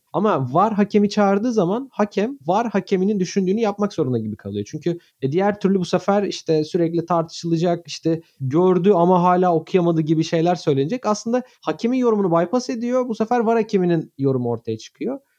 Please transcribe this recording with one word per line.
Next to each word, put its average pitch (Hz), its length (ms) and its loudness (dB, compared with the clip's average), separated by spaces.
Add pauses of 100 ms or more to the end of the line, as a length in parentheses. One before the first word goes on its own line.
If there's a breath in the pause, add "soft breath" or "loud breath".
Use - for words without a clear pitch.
(140)
Ama 156 400 0
var 208 200 2
hakemi 202 360 2
çağırdığı 202 440 0
zaman 214 380 -2
hakem 214 460 -4 (100)
var 214 220 0
hakeminin 196 500 0
düşündüğünü 190 400 0
yapmak 202 340 -2
zorunda 127 260 0
gibi 107 160 -6
kalıyor. 104 340 -8
Çünkü, 170 280 -4 (240 loud breath)
e, 135 100 -2
diğer 196 280 0
türlü 196 200 2
bu 175 60 -4
sefer 196 380 0
işte 156 400 -2
sürekli 165 420 -2
tartışılacak, 170 840 -2
işte 160 340 -4 (180 soft breath)
gördü 175 560 2
ama 175 280 4
hala 180 320 4
okuyamadı 170 460 0
gibi 160 220 0
şeyler 170 320 0
söylenecek. 160 500 -2
Aslında 226 380 -2 (180 loud breath)
hakemin 226 360 -2
yorumunu 214 340 2
bypass 175 380 0
ediyor. 247 380 -2
Bu 226 80 -6
sefer 226 240 -2
var 226 160 2
hakeminin 185 640 0
yorumu 131 320 0
ortaya 113 280 -4
çıkıyor. 240 420 -10 (200)